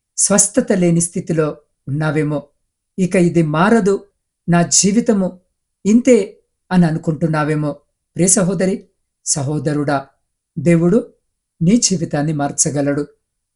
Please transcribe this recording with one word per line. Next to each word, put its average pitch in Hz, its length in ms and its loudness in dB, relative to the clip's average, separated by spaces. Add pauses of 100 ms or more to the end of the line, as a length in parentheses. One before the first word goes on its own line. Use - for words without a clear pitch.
(220)
స్వస్థత 214 500 0
లేని 175 300 2
స్థితిలో 160 560 -4 (300)
ఉన్నావేమో, 147 560 -4 (560)
"ఇక 185 160 -2
ఇది 170 260 2
మారదు, 190 640 0 (440)
నా 170 120 4
జీవితము 190 800 0 (460)
ఇంతే" 233 540 2 (320)
అని 180 140 4
అనుకుంటున్నావేమో. 151 880 -2 (420)
ప్రియ 170 120 0
సహోదరి, 190 600 -2 (380)
సహోదరుడా, 147 800 -4 (540)
దేవుడు 170 540 2 (480)
నీ 180 160 2
జీవితాన్ని 160 560 -2
మార్చగలడు, 143 720 -4 (480)